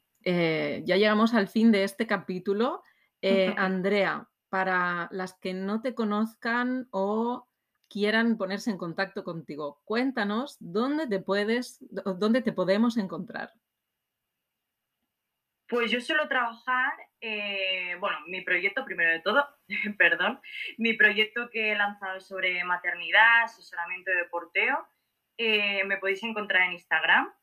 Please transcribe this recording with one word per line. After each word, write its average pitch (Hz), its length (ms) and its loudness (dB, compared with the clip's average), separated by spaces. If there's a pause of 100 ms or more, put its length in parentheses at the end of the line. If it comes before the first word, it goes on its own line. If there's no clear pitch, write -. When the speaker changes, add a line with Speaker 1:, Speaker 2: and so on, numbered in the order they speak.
(260)
Speaker 1:
eh, 160 600 0
ya 175 120 4
llegamos 214 360 4
al 196 140 4
fin 226 240 6
de 196 140 6
este 226 220 -4
capítulo. 202 760 -2 (400)
Eh, 190 340 4
Speaker 2:
<laughs> - 20 -6
Speaker 1:
Andrea, 190 720 0 (220)
para 180 640 0
las 185 240 -6
que 185 180 -6
no 196 280 -4
te 247 140 -4
conozcan 233 960 -2
o 220 560 -2 (420)
quieran 220 480 2
ponerse 202 340 -4
en 185 60 -4
contacto 190 460 -6
contigo, 151 600 -10
cuéntanos 233 760 -2
dónde 254 480 -2
te 196 120 -2
puedes, 208 580 -2 (120)
dó-, 190 260 -6
dónde 220 260 2
te 240 120 -2
podemos 208 440 2
encontrar. 170 560 -6 (2250)
Speaker 2:
Pues 226 240 0
yo 247 100 -2
suelo 302 260 0
trabajar, 254 680 -2 (280)
eh, 196 760 -4
bueno, 185 260 -4
mi 180 160 -10
proyecto, 185 440 -2
primero 170 260 0
de 165 80 0
todo, 262 260 2 (240)
<laughs> 202 300 -6
perdón, 175 400 2 (380)
mi 226 160 0
proyecto 214 580 2
que 214 200 -2
he 208 40 -2
lanzado 202 460 -4
sobre 185 420 -4
maternidad, 180 800 4
asesoramiento 180 680 -8
de 175 140 0
porteo, 202 640 -2 (500)
eh, 202 480 2
me 196 120 -2
podéis 196 260 -2
encontrar 202 400 0
en 180 100 -2
Instagram 170 580 2 (120)